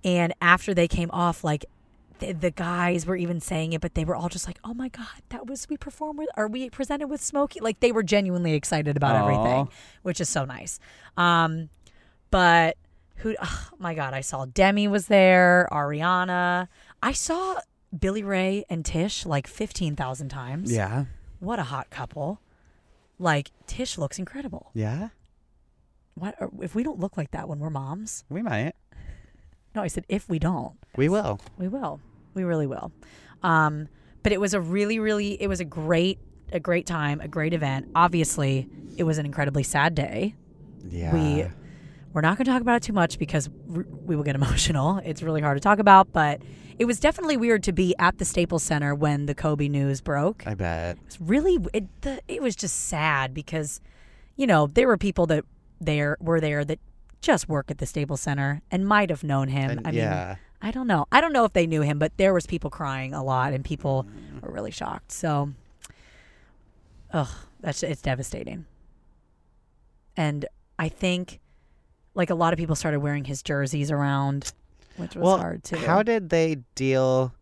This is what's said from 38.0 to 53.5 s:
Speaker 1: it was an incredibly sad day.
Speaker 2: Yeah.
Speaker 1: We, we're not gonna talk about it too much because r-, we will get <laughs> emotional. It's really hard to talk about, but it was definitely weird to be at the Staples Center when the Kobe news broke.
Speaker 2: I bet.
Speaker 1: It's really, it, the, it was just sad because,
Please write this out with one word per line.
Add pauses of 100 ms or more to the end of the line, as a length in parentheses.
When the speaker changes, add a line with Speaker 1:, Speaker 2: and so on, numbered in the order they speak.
Speaker 1:
it
was
an
incredibly
sad
day. (540)
Speaker 2:
Yeah.
Speaker 1:
We, (680)
we're
not
gonna
talk
about
it
too
much
because (260)
r-, (180)
we
will
get
<laughs>
emotional.
It's
really
hard
to
talk
about,
but (360)
it
was
definitely
weird
to
be
at
the
Staples
Center
when
the
Kobe
news
broke.
Speaker 2:
I
bet.
Speaker 1:
It's
really, (140)
it, (180)
the,
it
was
just
sad
because, (560)